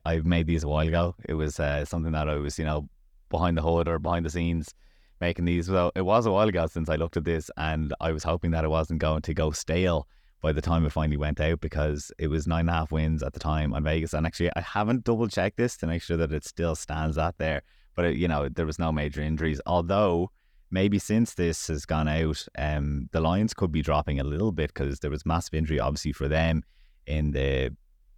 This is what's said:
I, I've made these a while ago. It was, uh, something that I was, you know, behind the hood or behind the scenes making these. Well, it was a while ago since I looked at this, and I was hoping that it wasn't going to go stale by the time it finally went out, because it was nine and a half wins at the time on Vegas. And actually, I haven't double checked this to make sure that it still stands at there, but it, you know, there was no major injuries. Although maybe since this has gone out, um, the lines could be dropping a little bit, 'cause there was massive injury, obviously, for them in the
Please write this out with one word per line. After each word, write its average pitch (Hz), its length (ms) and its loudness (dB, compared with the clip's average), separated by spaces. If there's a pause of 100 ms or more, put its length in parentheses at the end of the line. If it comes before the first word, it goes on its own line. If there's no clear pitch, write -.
I, 82 100 2
I've 80 120 0
made 85 200 4
these 80 180 2
a 73 40 -2
while 78 200 2
ago. 85 260 2 (120)
It - 80 -4
was, 78 260 -2
uh, 73 240 0
something 82 280 -2
that 76 160 0
I 76 60 0
was, 73 240 -4
you 82 60 -2
know, 76 240 -2 (400)
behind 85 280 2
the 80 60 0
hood 82 240 2
or 82 140 0
behind 85 260 0
the 76 40 -2
scenes 85 440 -2 (460)
making 87 240 0
these. 87 260 2
Well, 87 240 4
it 95 60 -2
was 107 260 4
a 104 60 4
while 104 160 6
ago 87 180 2
since 80 220 -4
I 80 80 2
looked 82 220 -2
at 78 60 -2
this, 80 320 0
and 78 440 -2
I 82 100 0
was 78 140 -4
hoping 85 280 0
that 80 120 2
it 78 60 2
wasn't 80 300 0
going 78 220 2
to 80 120 -4
go 78 180 2
stale 82 560 0 (320)
by 80 100 0
the 73 120 0
time 85 220 4
it 73 80 0
finally 76 260 0
went 76 200 -2
out, 80 220 2
because 76 580 -2
it 82 80 -2
was 73 220 0
nine 82 120 2
and 82 100 2
a - 20 2
half 80 180 0
wins 78 320 0
at 65 120 -6
the - 40 -12
time 78 360 0
on 76 100 0
Vegas. 80 300 0
And 78 120 0
actually, 85 300 0
I 87 60 -4
haven't 107 420 -2
double 117 240 0
checked 98 300 -2
this 120 180 0
to 82 100 -6
make 85 160 -2
sure 85 140 -2
that 80 160 0
it 76 120 -4
still 85 300 -2
stands 78 440 -4
at 80 200 -2
there, 78 240 -2 (320)
but 87 120 0
it, 76 100 2
you 87 100 0
know, 73 220 0
there 80 180 -2
was 76 140 -6
no 80 100 0
major 76 300 -2
injuries. 76 460 -2
Although 90 640 2 (400)
maybe 98 280 2
since 113 340 2
this 85 320 0
has 76 180 -4
gone 78 220 0
out, 78 400 0 (100)
um, 73 540 -2
the 80 100 0
lines 92 320 2
could 87 200 -2
be 76 100 0
dropping 73 380 0
a 69 40 -2
little 85 280 0
bit, 76 200 -2
'cause 69 280 -4
there 71 100 -4
was 73 160 -6
massive 82 260 -2
injury, 78 280 0
obviously, 73 320 -2
for 69 160 -4
them 80 340 2 (440)
in 76 260 0
the 67 440 0 (420)